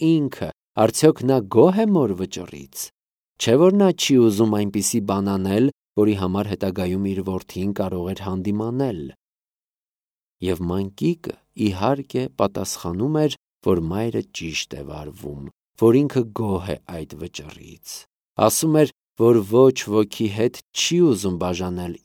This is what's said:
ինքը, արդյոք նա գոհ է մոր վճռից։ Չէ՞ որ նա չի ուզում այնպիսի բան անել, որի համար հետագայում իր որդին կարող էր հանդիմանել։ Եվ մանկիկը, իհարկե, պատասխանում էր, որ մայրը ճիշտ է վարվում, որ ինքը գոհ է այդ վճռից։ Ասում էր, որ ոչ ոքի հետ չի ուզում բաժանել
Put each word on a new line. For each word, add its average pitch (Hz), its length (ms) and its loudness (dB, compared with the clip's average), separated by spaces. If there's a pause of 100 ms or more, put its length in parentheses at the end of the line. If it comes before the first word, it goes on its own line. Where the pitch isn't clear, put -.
ինքը, 151 460 0 (240)
արդյոք 131 480 4
նա 131 240 2
գոհ 156 320 6
է 220 80 2
մոր 151 280 2
վճռից։ 87 680 -10 (600)
Չէ՞ 117 140 2
որ 180 220 6
նա 202 140 6
չի - 280 0
ուզում 110 380 4
այնպիսի 104 460 -2
բան 98 280 -2
անել, 98 400 2 (220)
որի 107 240 2
համար 98 320 -2
հետագայում 95 580 -4
իր 98 160 -4
որդին 95 500 -6
կարող 92 340 -6
էր 95 160 -8
հանդիմանել։ 104 800 -4 (1400)
Եվ 90 200 -4
մանկիկը, 98 760 -4 (220)
իհարկե, 123 760 -2
պատասխանում 98 840 -4
էր, 151 220 0 (240)
որ 92 200 0
մայրը 107 460 -4
ճիշտ - 480 -10
է 71 60 -12
վարվում, 71 640 -14 (320)
որ 113 140 6
ինքը 135 380 2
գոհ 101 340 -4
է 95 120 -6 (100)
այդ 80 280 -14
վճռից։ 80 800 -16 (420)
Ասում 151 380 2
էր, 151 180 4 (200)
որ 117 280 4
ոչ 131 440 4
ոքի 107 420 -2
հետ 110 420 -4
չի - 320 -4
ուզում 98 360 2
բաժանել 90 560 -6 (120)